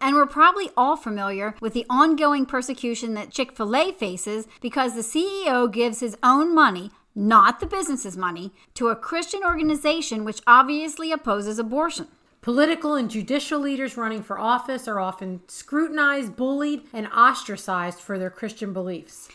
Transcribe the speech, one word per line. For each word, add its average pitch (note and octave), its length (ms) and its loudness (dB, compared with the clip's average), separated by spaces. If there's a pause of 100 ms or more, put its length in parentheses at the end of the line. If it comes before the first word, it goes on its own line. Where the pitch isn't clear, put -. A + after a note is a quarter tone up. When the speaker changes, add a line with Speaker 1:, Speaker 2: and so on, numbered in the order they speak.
Speaker 1:
And C4+ 140 2
we're C#4+ 100 6
probably F4 500 4
all C4+ 200 4
familiar G3+ 640 -6
with A3 120 0
the A#3+ 160 -2
ongoing C#4+ 560 4
persecution B3 680 -4
that G#3 180 -8
Chick-fil-A B3+ 640 0
faces G#3+ 540 -6 (140)
because B3+ 340 -2
the A3+ 80 -6
C F#4+ 400 -2
E - 40 0
O B3 200 2
gives A3+ 320 -2
his A3+ 240 -6
own C#4+ 320 4
money, G3+ 360 2 (220)
not G#3+ 460 6
the - 60 -4
business's C#4+ 520 -4
money, F3+ 340 -6 (240)
to A#3 140 2
a A3 60 2
Christian E4+ 480 -4
organization D4+ 800 0
which G#3+ 200 -8
obviously D4 640 4
opposes G#3+ 480 -2
abortion. C4 480 -2 (380)
Speaker 2:
Political D4+ 480 2
and B3+ 160 -2
judicial C#4 500 -4
leaders C4+ 380 -6
running A3 240 -6
for G3+ 160 -10
office A#3+ 500 -2
are G#3 120 -4
often F#3 480 -6
scrutinized, C#4+ 880 -2
bullied, C#4+ 480 -2 (100)
and G#3+ 140 -8
ostracized F#3+ 880 0
for G3 220 -8
their F#3 100 -6
Christian G#3+ 420 -10
beliefs. F3+ 640 -10